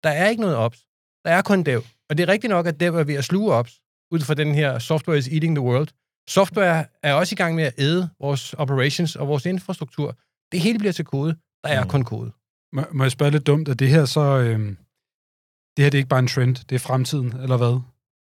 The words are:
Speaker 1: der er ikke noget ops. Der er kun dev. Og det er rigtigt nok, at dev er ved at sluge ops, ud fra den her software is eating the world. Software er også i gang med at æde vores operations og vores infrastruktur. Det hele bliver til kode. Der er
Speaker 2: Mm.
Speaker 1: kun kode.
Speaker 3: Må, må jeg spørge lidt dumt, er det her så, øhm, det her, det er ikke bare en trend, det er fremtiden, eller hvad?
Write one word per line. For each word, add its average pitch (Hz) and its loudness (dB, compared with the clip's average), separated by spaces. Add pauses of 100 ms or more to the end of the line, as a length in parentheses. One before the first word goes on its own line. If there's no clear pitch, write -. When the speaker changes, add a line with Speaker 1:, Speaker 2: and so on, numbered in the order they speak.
Speaker 1:
der 156 0
er 165 0
ikke 226 0
noget 175 0
ops. 113 -2 (460)
Der 165 -2
er 180 4
kun 190 2
dev. 127 0 (280)
Og 151 0
det 175 2
er 175 2
rigtigt 220 0
nok, 175 0
at 160 -4
dev 175 2
er 165 0
ved 147 -2
at 139 -4
sluge 196 0
ops, 120 -2 (320)
ud 165 0
fra 147 -2
den 147 0
her 143 0
software 156 0
is 131 -2
eating 156 0
the 139 0
world. 127 0 (400)
Software 185 2 (180)
er 143 2
også 175 0
i - -8
gang 165 0
med 160 0
at 127 -4
æde 165 0 (120)
vores 139 -4
operations 139 -2
og 143 -6
vores 143 -2
infrastruktur. 175 -6 (360)
Det 180 -2
hele 220 0
bliver 202 0
til 160 -6
kode. 151 -2 (280)
Der 143 -6
er 135 2
Speaker 2:
Mm. 113 -4
Speaker 1:
kun 135 2
kode. 113 -8 (400)
Speaker 3:
Må, 139 -4
må 135 0
jeg 131 2
spørge 143 0
lidt 147 0
dumt, 147 2
er 139 -2
det 131 2
her 151 6
så, 151 0 (180)
øhm, 110 0 (1000)
det 143 4
her, 143 4
det 143 2
er 139 4
ikke 131 -2
bare 131 4
en 127 2
trend, 127 2 (140)
det 131 -4
er 123 -2
fremtiden, 131 -2 (100)
eller 127 0
hvad? 120 2 (560)